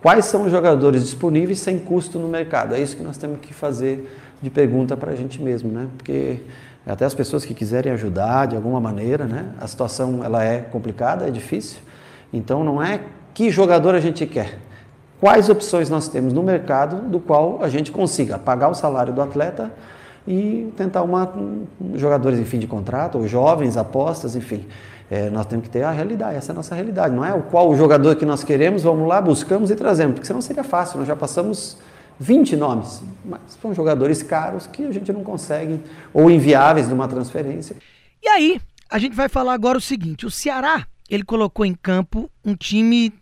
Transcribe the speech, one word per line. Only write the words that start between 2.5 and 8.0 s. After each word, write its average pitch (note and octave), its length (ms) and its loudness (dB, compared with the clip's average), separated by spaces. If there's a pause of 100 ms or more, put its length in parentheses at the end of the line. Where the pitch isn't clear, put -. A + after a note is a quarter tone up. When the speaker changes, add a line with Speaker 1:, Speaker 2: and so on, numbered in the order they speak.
Speaker 1:
É C3 60 0
isso C#3+ 160 -4
que D#3+ 80 -12
nós D3 120 -10
temos D3 220 -10
que - 160 -20
fazer C3+ 640 -6 (240)
de C3+ 80 -6
pergunta C3 460 2
pra D3 180 -6
gente B2+ 260 -10
mesmo, A#2+ 300 -4
né? A#2+ 160 -8 (100)
Porque C3+ 440 -4 (440)
até G2+ 200 -4
as C3+ 100 -2
pessoas C#3 300 -4
que A2+ 100 -10
quiserem B2 380 -2
ajudar A2 560 0